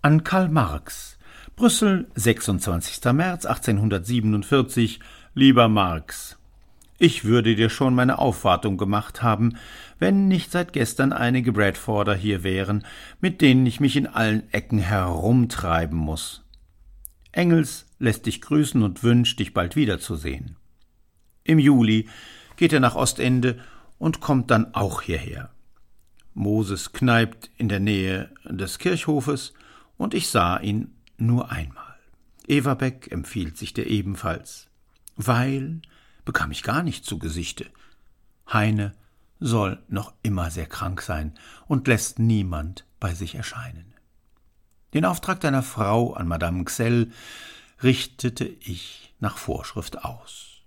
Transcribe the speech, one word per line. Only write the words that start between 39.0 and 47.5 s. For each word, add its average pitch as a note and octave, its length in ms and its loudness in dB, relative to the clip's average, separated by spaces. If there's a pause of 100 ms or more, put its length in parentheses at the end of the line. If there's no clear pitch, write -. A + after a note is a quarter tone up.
soll A2+ 480 -2
noch - 340 -6
immer F2+ 300 -4
sehr E2 160 -8
krank F2+ 340 -8
sein D#2 320 -6 (340)
und C3+ 200 -2
lässt A#2 320 0
niemand F#2 640 -2 (140)
bei F2 160 -4
sich E2+ 180 -10
erscheinen. E2+ 600 -14 (960)
Den D#3 120 2
Auftrag F3+ 340 -2
deiner C3+ 240 0
Frau A2 500 0
an - 140 -6
Madame E2+ 380 -2
Xell A#2 460 0 (720)